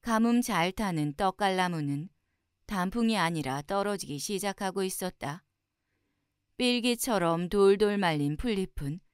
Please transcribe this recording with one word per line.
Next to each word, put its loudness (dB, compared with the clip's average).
가뭄 2
잘 0
타는 -2
떡갈나무는 0
단풍이 0
아니라 -2
떨어지기 -4
시작하고 -4
있었다. -8
삘기처럼 2
돌돌 4
말린 0
풀잎은 -4